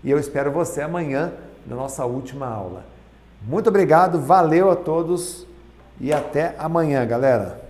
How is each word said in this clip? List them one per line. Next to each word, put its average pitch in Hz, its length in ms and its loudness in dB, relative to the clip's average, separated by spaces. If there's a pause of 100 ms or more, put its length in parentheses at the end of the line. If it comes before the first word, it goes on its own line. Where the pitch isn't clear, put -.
E 135 60 0
eu 147 80 4
espero 139 320 -2
você 151 300 -2
amanhã 156 500 -4 (340)
na 120 120 -10
nossa 135 280 -6
última 131 400 -8
aula. 92 380 -10 (580)
Muito 165 280 0
obrigado, 175 500 4
valeu 170 500 4
a 170 60 6
todos 170 720 -4 (500)
e 139 140 -4
até 147 480 -2
amanhã, 156 480 0
galera. 117 640 0